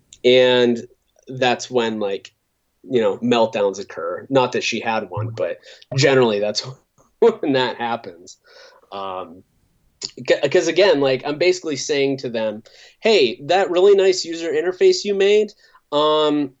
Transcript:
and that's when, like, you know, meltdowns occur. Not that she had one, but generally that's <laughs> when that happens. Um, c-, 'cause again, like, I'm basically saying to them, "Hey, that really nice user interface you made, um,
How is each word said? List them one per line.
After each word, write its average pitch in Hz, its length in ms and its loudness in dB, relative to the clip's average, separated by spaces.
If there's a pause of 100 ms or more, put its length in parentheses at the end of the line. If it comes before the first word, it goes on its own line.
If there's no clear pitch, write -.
(240)
and 123 600 4 (400)
that's 131 440 -4
when, 113 300 -2
like, 98 340 -8 (480)
you 123 180 -2
know, 101 180 0
meltdowns 110 600 0
occur. 87 500 -10
Not 127 220 2
that 110 120 -4
she 110 160 -4
had 110 300 -4
one, 107 200 -8
but 87 280 -6 (380)
generally 131 420 4
that's 104 280 -4 (280)
<laughs> - 240 -20
when 220 340 2
that 127 240 0
happens. 101 640 -10 (520)
Um, 92 520 -12 (720)
c-, 147 320 -2
'cause 170 180 2
again, 170 340 2
like, 135 260 0
I'm 147 100 -6
basically 170 400 -2
saying 139 420 -2
to 131 120 -10
them, 110 320 -6 (380)
"Hey, 175 420 2
that 175 280 0
really 185 240 6
nice 190 300 2
user 165 260 -8
interface 180 540 0
you 202 100 -2
made, 208 380 2 (400)
um, 151 680 0